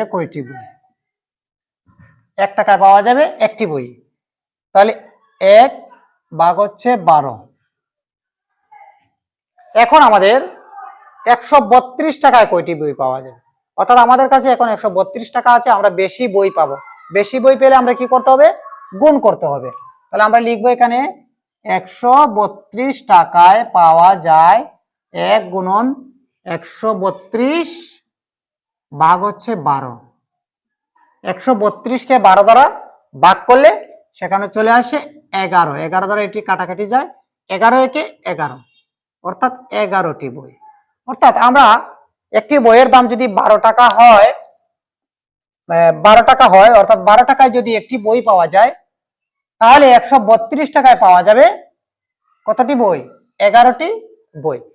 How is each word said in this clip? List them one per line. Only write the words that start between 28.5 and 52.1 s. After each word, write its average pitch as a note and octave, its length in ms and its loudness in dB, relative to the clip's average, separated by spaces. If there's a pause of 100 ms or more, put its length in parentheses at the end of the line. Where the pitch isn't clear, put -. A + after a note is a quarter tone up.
ভাগ F3 240 0
হচ্ছে - 300 -8
বারো। C3+ 460 -8 (1200)
একশো F#3 300 -4
বত্রিশকে A3+ 640 -4
বারো G3 240 4
দ্বারা A#3 220 4 (600)
ভাগ F#3 120 4 (100)
করলে C#4 240 2 (420)
সেখানে G3 360 -8
চলে G#3+ 220 -4
আসে B3 280 -2 (340)
এগারো। F3 420 -4
এগারো E3 320 -8
দ্বারা G#3 160 -6
এটি G#3 180 -10
কাটাকাটি G3 460 -8
যায়, C4 220 -6 (400)
এগারো A3 280 0
একে C4 260 -2 (220)
এগারো, D3 340 -10 (640)
অর্থাৎ B3 300 -6 (200)
এগারোটি F#3 560 -6
বই। C3 240 -20 (540)
অর্থাৎ B3 300 0
আমরা B3+ 300 2 (640)
একটি C#4 260 -2
বইয়ের A#3+ 320 4
দাম B3 180 4
যদি A#3+ 200 -4
বারো G3+ 300 0
টাকা A3+ 300 2
হয়, A3 440 6
আহ, - 1600 -6 (100)
বারো A3 200 6
টাকা C4 260 4
হয়, G3 240 6
অর্থাৎ G3 260 4
বারো G#3 260 4
টাকায় C4 260 2
যদি A3+ 260 -4
একটি A3 220 -10
বই G#3+ 240 -4
পাওয়া F#3+ 240 0
যায়, G3+ 260 0 (880)
তাহলে C4+ 300 4
একশো B3 280 2
বত্রিশ A3+ 540 -2
টাকায় B3+ 280 2
পাওয়া F3+ 220 4
যাবে G#3+ 220 4 (1000)